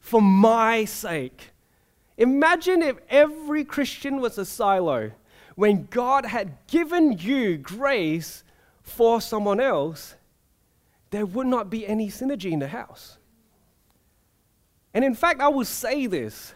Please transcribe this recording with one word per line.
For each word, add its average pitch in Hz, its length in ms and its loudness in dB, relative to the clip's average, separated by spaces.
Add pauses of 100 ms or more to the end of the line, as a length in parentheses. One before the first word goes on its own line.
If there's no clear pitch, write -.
for 226 200 2
my 220 640 4
sake, 160 640 -8 (680)
imagine 330 680 2
if 277 140 0 (120)
every 302 560 2
Christian 277 560 -4
was 240 160 -4
a 196 80 -4
silo. 170 680 0 (420)
When 196 360 2
God 254 360 0
had 196 400 -8
given 320 520 2
you 208 380 -2
grace 170 880 -4 (400)
for 233 380 2
someone 208 400 -2
else, 165 560 -2 (920)
there 208 140 -4
would 214 220 -4
not 233 240 0
be 220 160 -8
any 214 220 -2
synergy 208 420 -6
in 160 80 -2
the 139 100 -4
house. - 480 -16 (1800)
And 240 120 2
in 269 100 0
fact, 320 260 0
I 277 60 4
will 277 180 2
say 254 420 -4
this 135 500 -6